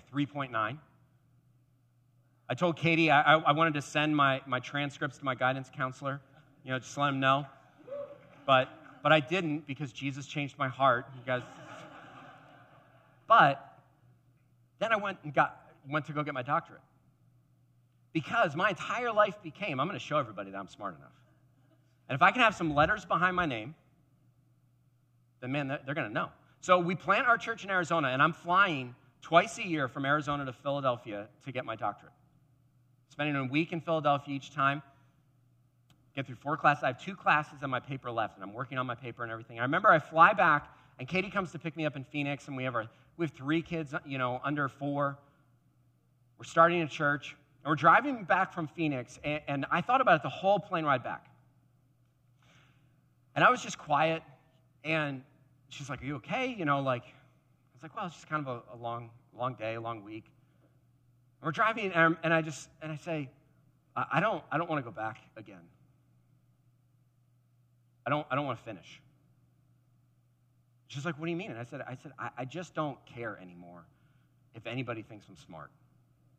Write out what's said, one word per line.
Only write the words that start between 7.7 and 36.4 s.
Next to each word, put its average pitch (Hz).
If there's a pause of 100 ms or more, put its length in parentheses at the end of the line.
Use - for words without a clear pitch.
But, 135 (340)
but 147
I 156
didn't 165
because 139
Jesus 135
changed 143
my 135
heart. 127 (100)
You 123
guys. 127 (1800)
But 165 (1160)
then 226
I 220
went 202
and 147
got, 156 (300)
went 151
to 156
go 147
get 143
my 127
doctorate. 147 (1300)
Because 170
my 190
entire 226
life 208
became, 160
"I'm 143
gonna 185
show 147
everybody 104
that 95
I'm 98
smart 98
enough." 69 (960)
And 135
if 139
I 190
can 247
have 220
some 156
letters 165
behind 180
my 175
name, 127 (1700)
then, 127
man, 143
they're, 147
they're 139
gonna 139
know. 131 (320)
So 180
we 175
plant 208
our 233
church 226
in 196
Arizona, 165
and 131
I'm 165
flying 170 (260)
twice 180
a -
year 151
from 135
Arizona 143
to 123
Philadelphia 120 (160)
to 123
get 123
my 113
doctorate. 104 (960)
Spending 147
a 135
week 151
in 156
Philadelphia 147
each 135
time. 139 (1300)
Get 135
through 123
four 151